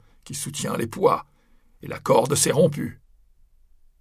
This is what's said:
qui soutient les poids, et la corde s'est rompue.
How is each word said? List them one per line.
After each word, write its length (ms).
qui 100
soutient 420
les 100
poids, 380
et 60
la 120
corde 360
s'est 160
rompue. 500